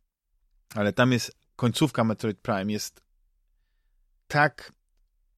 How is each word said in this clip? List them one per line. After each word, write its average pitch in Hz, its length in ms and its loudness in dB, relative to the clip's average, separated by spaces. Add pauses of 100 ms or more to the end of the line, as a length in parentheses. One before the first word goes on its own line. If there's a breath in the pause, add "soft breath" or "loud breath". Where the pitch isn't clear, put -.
(760)
Ale 104 180 0
tam 123 200 4
jest, - 240 -2 (200)
końcówka 127 480 0
Metroid 110 340 -2
Prime 104 340 -4
jest - 300 -8 (1300)
tak - 440 -2 (640)